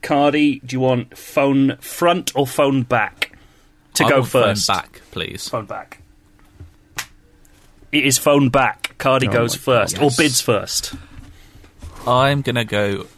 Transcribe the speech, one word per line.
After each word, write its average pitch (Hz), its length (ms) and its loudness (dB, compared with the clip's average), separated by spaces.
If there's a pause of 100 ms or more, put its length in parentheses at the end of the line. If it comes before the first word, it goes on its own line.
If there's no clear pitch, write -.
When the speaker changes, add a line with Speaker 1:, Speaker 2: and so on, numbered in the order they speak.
Speaker 1:
Cardi, 147 600 2
do 123 120 -10
you 131 40 -2
want 127 360 0
phone 135 600 0
front 170 580 -2
or 135 100 2
phone 135 360 0
back - 540 -2 (580)
to - 100 0
Speaker 2:
I 110 60 2
Speaker 1:
go 139 80 4
Speaker 2:
want 123 120 0
phone 123 120 2 (120)
Speaker 1:
first? 101 140 -4
Speaker 2:
back, - 320 -4 (100)
please. - 380 -10
Speaker 1:
Phone 110 180 -8
back. - 360 -14 (1900)
It 147 120 2
is 135 140 2
phone 143 320 4
back. 123 480 0
Cardi 131 300 2
Speaker 3:
Oh 98 40 -2
Speaker 1:
goes 117 220 0
Speaker 3:
my - 60 -10
Speaker 1:
first, 117 380 0
or 143 60 2
Speaker 2:
Yes. 131 120 2
Speaker 1:
bids 147 240 0
first. - 540 -4 (1120)
Speaker 2:
I'm 135 340 2
gonna 120 220 -2
go 101 420 -2 (120)